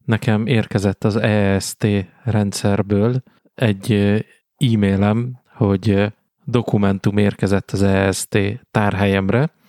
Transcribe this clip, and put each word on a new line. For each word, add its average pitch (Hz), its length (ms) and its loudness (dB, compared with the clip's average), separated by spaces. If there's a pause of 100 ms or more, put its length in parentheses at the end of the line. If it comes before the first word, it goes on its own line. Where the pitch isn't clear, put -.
nekem 110 420 0
érkezett 104 560 -2
az 104 120 0
E 104 440 0
S - 180 -8
T - 80 -2 (380)
rendszerből 104 1000 0 (320)
egy, 104 360 -2
ö, 101 260 2 (560)
e-mailem, 104 640 0 (140)
hogy, 98 360 0
ö, 98 160 2 (380)
dokumentum 101 760 0
érkezett 101 540 0
az 98 100 -2
E 98 300 2
S - 160 -6
T - 100 -2 (340)
tárhelyemre, 101 800 0 (200)